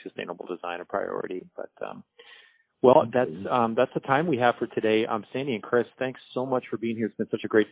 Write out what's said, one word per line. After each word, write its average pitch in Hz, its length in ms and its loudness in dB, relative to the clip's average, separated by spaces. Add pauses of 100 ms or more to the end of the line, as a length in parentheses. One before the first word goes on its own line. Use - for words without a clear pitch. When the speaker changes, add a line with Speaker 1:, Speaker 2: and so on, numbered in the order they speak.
Speaker 1:
sustainable 90 420 -10
design 87 340 -8
a 87 60 -10
priority. 95 600 -6 (120)
But, - 140 -12 (140)
um, 50 180 -14 (760)
well, 131 300 8
that's, 123 160 0
Speaker 2:
Absolutely. 87 220 -10
Speaker 1:
um, 117 260 2
that's 123 180 2
the 170 80 -4
time 143 260 0
we 147 100 0
have 120 200 4
for 120 100 -4
today. 110 380 2
Um, 113 280 -4
Sandy 135 220 -4
and 101 80 -8
Chris, 120 220 2 (140)
thanks 131 220 -6 (120)
so 127 120 -2
much 127 240 -2
for 113 80 -6
being 113 180 -4
here. 110 120 -2
It's - 80 -8
been 110 140 -4
such 113 140 -4
a 104 60 -6
great 107 220 6